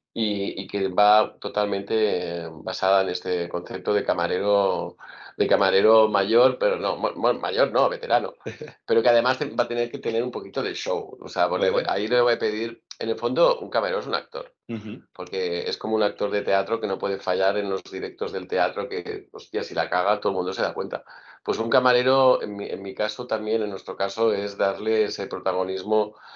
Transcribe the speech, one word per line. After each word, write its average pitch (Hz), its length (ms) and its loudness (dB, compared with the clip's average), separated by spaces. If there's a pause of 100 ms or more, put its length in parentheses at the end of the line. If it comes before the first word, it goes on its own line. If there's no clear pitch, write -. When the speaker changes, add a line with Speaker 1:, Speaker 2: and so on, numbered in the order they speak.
(120)
Speaker 1:
y, 101 480 -4
y 92 60 -10
que 98 220 -2
va 104 500 4
totalmente, 98 1040 -2
eh, 82 80 -8
basada 95 520 0
en 95 80 -2
este 90 380 -2
concepto 90 460 -4
de 101 100 2
camarero, 92 920 0 (400)
de 101 100 2
camarero 101 640 6
mayor, 107 500 4
pero 101 180 2
no, 92 200 -2
mo-, 98 180 -2
mo-, 113 200 2
mayor 104 360 0
no, 120 180 2
veterano, 95 460 -2 (100)
Speaker 2:
<laughs> - 420 -12
Speaker 1:
pero 113 160 4
que 123 60 4
además 120 300 4
te-, 139 120 -4
va 117 140 0
a 117 40 -2
tener 120 220 -2
que - 80 -8
tener 117 240 -2
un 120 100 -4
poquito 98 300 -6
de 95 120 -4
show, - 460 -4
o 85 80 -14
sea, 87 200 2
porque 92 220 2
Speaker 2:
Vale. - 180 0
Speaker 1:
ahí 101 200 -2
le 123 120 2
voy 120 140 4
a 113 40 -2
pedir, 113 440 -4 (160)
en 117 100 -4
el 110 80 -2
fondo, 127 440 2
un 101 100 -10
camarero 101 300 0
es 117 80 -10
un 110 80 -4
actor, - 360 -10 (160)
Speaker 2:
Ujú. 110 340 -8 (120)
Speaker 1:
porque 90 540 -4
es 92 100 -6
como 110 160 -2
un 110 80 2
actor 101 280 0
de 101 120 0
teatro 98 380 0
que 107 80 -4
no 95 100 -2
puede 98 200 -2
fallar 95 380 0
en 101 140 -2
los 95 140 -4
directos 92 480 -8
del 92 160 -8
teatro, 90 400 -2
que, 87 440 -8
hostia, 101 300 -6
si 85 120 -10
la 82 140 -2
caga, 92 300 2
todo 101 140 0
el 95 40 -4
mundo 92 160 -2
se 110 100 -4
da 85 120 -2
cuenta. - 300 -6 (380)
Pues 101 160 -2
un 113 120 -2
camarero, 127 720 4
en 104 140 -6
mi, 101 120 -6
en 95 140 -8
mi 98 120 -8
caso 107 320 -4
también, 110 360 -2
en 104 80 -4
nuestro 95 260 -10
caso, 107 360 0
es 101 260 -4
darle 104 460 2
ese 104 220 -4
protagonismo 95 880 -2 (200)